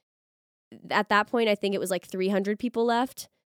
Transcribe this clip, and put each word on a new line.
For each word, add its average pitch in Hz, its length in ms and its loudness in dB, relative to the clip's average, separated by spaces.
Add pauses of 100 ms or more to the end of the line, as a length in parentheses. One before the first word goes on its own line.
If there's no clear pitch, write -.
(920)
at 202 200 0
that 208 180 4
point, 233 220 0
I 208 40 4
think 202 200 -2
it 196 60 0
was, 185 100 -2
like, 180 160 -4
three 185 220 -2
hundred 202 300 0
people 233 280 -2
left, 240 420 -2 (260)